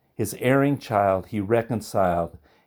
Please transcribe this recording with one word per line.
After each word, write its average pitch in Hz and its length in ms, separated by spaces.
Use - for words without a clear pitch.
His - 240
erring 139 400
child 98 480
he 107 140
reconciled 101 1000